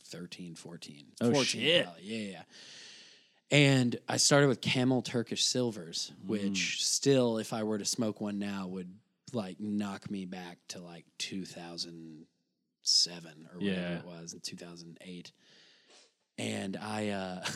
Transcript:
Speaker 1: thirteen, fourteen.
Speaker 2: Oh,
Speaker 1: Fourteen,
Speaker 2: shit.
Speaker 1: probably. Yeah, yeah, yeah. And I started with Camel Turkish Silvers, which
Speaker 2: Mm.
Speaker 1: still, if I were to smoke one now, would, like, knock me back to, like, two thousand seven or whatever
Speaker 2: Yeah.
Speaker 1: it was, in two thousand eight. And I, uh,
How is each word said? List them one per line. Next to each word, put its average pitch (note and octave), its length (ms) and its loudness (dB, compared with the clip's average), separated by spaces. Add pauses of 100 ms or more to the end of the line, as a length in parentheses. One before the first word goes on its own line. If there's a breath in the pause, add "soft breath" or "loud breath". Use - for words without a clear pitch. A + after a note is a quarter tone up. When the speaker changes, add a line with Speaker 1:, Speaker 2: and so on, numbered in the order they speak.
Speaker 1:
thirteen, F2 500 -12
fourteen. D2+ 640 -16
Speaker 2:
Oh, A2+ 120 2
Speaker 1:
Fourteen, A#2+ 280 4
Speaker 2:
shit. D#3 240 4
Speaker 1:
probably. E2+ 200 -12
Yeah, G#2+ 140 -6
yeah, G#2 120 -6
yeah. F2+ 120 -10 (1080 loud breath)
And C3+ 480 6 (100)
I A#2+ 80 0
started C#3+ 320 8
with B2 140 2
Camel B2+ 400 4
Turkish - 420 -2
Silvers, G#2 680 -2 (140)
which G2+ 160 0 (360)
Speaker 2:
Mm. - 40 -4
Speaker 1:
still, B2 560 4
if G#2+ 140 -4
I A2+ 100 -2
were G#2+ 160 0
to G2 60 -4
smoke G#2+ 360 -2
one G#2 180 -4
now, G2+ 280 -4
would, F#2 260 -8 (420)
like, G2 260 -4
knock G#2 500 -4
me G2 140 -4
back F2+ 340 -10 (100)
to, - 120 -12
like, F2 240 -16 (140)
two F#2+ 260 -6
thousand E2+ 840 -12 (560)
seven E2 720 2
or F2+ 60 -12
whatever F#2 220 2
Speaker 2:
Yeah. F2 180 -2
Speaker 1:
it - 80 -10
was, E2+ 260 -12
in - 80 -14
two - 160 -8
thousand E2+ 460 -14
eight. F2+ 300 -14 (1080 soft breath)
And G#2+ 400 -4
I, G#2+ 320 -2
uh, F#2 340 -4 (120)